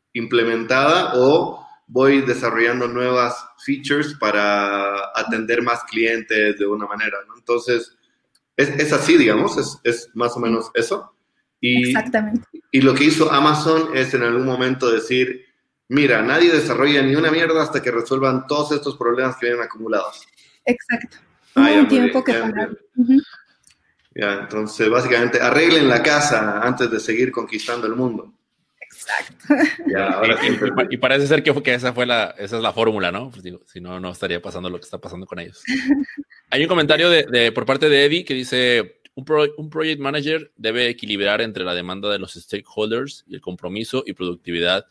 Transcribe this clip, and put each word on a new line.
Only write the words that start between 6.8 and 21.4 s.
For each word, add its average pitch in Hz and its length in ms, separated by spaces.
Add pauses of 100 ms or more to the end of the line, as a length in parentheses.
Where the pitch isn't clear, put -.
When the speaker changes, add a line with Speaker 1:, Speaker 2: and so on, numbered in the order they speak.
Speaker 1:
manera, 101 320 (100)
¿no? 110 80
Entonces, 120 600 (600)
es, 139 140
es 143 220
así, 156 240
digamos, 113 420
es, - 260
es 120 300
más 120 220
o 123 40
menos 113 340
eso. - 400 (460)
Y, 123 300
Speaker 2:
Exactamente. 226 580 (240)
Speaker 1:
y 131 80
lo 131 140
que 139 100
hizo 156 260
Amazon 151 680
es 131 180
en 120 80
algún 120 240
momento 127 440
decir, 127 540 (440)
"Mira, 127 340
nadie 160 280
desarrolla 143 520
ni 135 120
una 156 160
mierda 160 320
hasta 143 180
que 127 120
resuelvan 131 560
todos 147 240
estos 143 240
problemas 123 400
que 120 100
vienen 120 160
acumulados". 110 640 (380)
Speaker 2:
Exacto. - 540 (360)